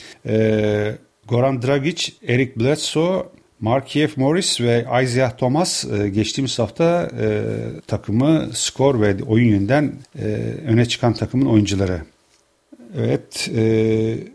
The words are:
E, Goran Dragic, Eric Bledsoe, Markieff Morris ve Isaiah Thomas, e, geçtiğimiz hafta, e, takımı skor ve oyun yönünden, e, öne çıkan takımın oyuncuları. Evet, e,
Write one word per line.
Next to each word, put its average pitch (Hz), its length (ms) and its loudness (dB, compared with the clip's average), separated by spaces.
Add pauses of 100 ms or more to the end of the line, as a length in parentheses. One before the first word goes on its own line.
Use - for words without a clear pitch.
(260)
E, 107 720 0 (300)
Goran 127 340 0
Dragic, 139 500 -2 (160)
Eric 127 280 0
Bledsoe, 156 680 0 (340)
Markieff 139 560 0
Morris 147 440 0
ve 120 260 2 (160)
Isaiah 123 340 0
Thomas, 139 480 0
e, 104 240 -2
geçtiğimiz 110 500 -2
hafta, 170 520 0 (100)
e, 110 80 0 (580)
takımı 123 640 0
skor 131 480 0
ve 101 220 4
oyun 117 260 4
yönünden, 110 460 2 (240)
e, - 60 -8 (420)
öne 117 180 4
çıkan 120 280 0
takımın 127 340 0
oyuncuları. 98 560 2 (960)
Evet, - 580 -4
e, 110 580 2 (200)